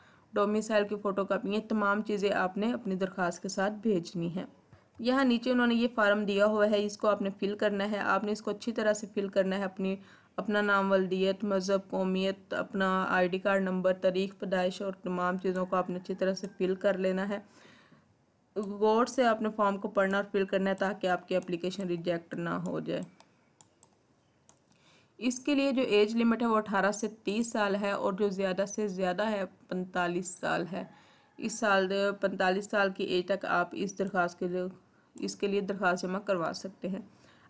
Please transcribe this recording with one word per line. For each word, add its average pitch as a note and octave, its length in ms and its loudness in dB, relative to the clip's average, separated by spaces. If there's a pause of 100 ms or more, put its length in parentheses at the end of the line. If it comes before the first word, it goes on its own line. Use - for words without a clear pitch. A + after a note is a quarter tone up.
(340)
डोमिसाइल G#3+ 500 2
की G3+ 120 -4
फ़ोटोकॉपी, G3 540 -2
ये G#3+ 120 0
तमाम G#3 400 2
चीज़ें G3+ 300 0
आपने G3 400 0
अपनी G3+ 240 -4
दरख्वास्त F3+ 460 -2
के G3 80 -6
साथ G3+ 320 -2
भेजनी F3 480 -2
है। F3+ 160 -8 (560)
यहाँ B3+ 220 2
नीचे A#3+ 260 2
उन्होंने B3 240 4
ये A#3 120 4 (100)
फॉर्म G#3 280 4
दिया G3 220 4
हुआ G#3+ 200 4
है, G#3 180 2
इसको G#3 240 -2
आपने G3+ 240 0
फिल G3 240 -4
करना G3+ 300 0
है। G#3 140 -4
आपने G3+ 320 0
इसको G#3 180 -4
अच्छी G#3 220 -6
तरह G#3+ 220 0
से G#3+ 140 -6
फिल G3 220 -4
करना F#3+ 260 2
है, G3+ 80 -2
अपनी, F#3+ 340 -4 (400)
अपना G#3 240 0
नाम, G3 280 4
वल्दियत, F#3+ 540 2
मज़हब, G3 460 2
कौमियत, F#3+ 640 -2
अपना F#3+ 360 0 (160)
आईडी F#3 340 2
कार्ड G3 240 2
नंबर, F#3 300 2
तारीख़ F#3+ 420 0
पैदाइश F#3 460 -2
और G3 220 -6
तमाम F3+ 340 0
चीज़ों F#3 280 -2
को F#3 100 -2
आपने F3+ 200 0
अच्छी F#3 200 -6
तरह F#3+ 180 0
से F#3+ 140 -8
फिल F#3 280 0
कर F#3+ 220 2
लेना F#3+ 260 0
है। G#3 200 -6 (1120)
गौर G#3+ 520 2
से B3 160 2
आपने A3+ 260 2
फॉर्म G3+ 260 2
को G3 140 -6
पढ़ना G3 280 2
और G3+ 140 -2
फिल G3 140 2
करना F#3+ 240 0
है F#3+ 80 0
ताकि G3 300 -2
आपकी F3+ 280 -2
एप्लीकेशन F3+ 520 -4
रिजेक्ट E3+ 480 -4
ना E3+ 220 -4
हो E3+ 240 -4
जाए। E3 220 -6 (2250)
इसके B3+ 360 -2
लिए C#4 180 2
जो B3+ 100 2
एज G#3+ 340 4
लिमिट A#3 260 2
है A#3 60 2
वो A3 80 4
अठारह G#3 360 2
से G#3 160 -4 (160)
तीस A3+ 280 -2
साल G3+ 240 0
है G3+ 180 -2
और G3 220 -2
जो G3+ 140 2
ज़्यादा F#3+ 360 -2
से G#3+ 220 -4
ज़्यादा F#3 380 -2
है G#3 180 -2
पैंतालीस F3+ 920 -4
साल D#3+ 300 0
है। F#3 220 -8 (500)
इस A3 220 -6
साल G3 280 4 (320)
पैंतालीस F#3+ 500 0
साल G3 200 2
की F#3+ 140 -4 (120)
एज F3+ 120 0
तक G3 180 -2
आप F3 300 0
इस G3 220 -4
दरख्वास्त F#3 400 0
के F#3 100 -2
लिए, F3+ 200 -4 (480)
इसके G3+ 320 -4
लिए G3+ 140 0
दरख्वास्त F#3 400 0
जमा F#3 180 -4
करवा F#3 340 -2
सकते F#3+ 340 -10
हैं। F#3+ 200 -8 (420)